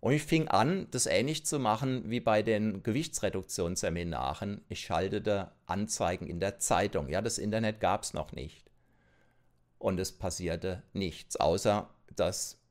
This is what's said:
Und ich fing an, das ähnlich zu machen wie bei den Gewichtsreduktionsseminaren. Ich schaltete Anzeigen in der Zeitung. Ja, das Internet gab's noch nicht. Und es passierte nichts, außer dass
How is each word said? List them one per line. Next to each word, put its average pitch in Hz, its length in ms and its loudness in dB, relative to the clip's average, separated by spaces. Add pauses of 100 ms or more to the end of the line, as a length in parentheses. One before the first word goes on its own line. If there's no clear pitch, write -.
Und 120 120 2
ich 151 120 2
fing - 240 2
an, 151 420 4
das 127 160 0
ähnlich 131 400 2
zu 151 120 0
machen 127 520 0
wie 120 100 0
bei 110 220 4
den 107 400 2
Gewichtsreduktionsseminaren. 92 1900 -2
Ich - 120 -8
schaltete 98 720 0 (140)
Anzeigen 92 600 -2
in 85 140 -4
der 95 180 -2
Zeitung. 92 500 2
Ja, 80 140 0
das 113 160 -2
Internet 107 420 -2
gab's 95 320 0
noch - 200 -6
nicht. - 380 -12 (1080)
Und 95 220 0
es 95 100 -4
passierte 87 720 -4 (120)
nichts, - 420 -4
außer 104 520 4 (260)
dass - 440 -2 (120)